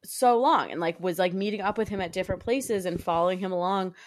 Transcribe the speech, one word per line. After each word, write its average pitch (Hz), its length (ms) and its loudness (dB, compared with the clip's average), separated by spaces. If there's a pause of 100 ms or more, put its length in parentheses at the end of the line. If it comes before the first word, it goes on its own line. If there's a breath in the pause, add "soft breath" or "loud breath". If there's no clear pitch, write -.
so 240 340 4
long 262 320 2
and, 160 100 -6
like, 170 200 -2
was, 175 180 -2
like, 180 140 2
meeting 202 300 -2
up 208 160 -2
with 220 100 -2
him 202 120 -4
at 170 120 -4
different 185 300 -4
places 233 440 -2
and 170 160 -4
following 175 380 2
him 190 120 -2
along 185 420 0 (120)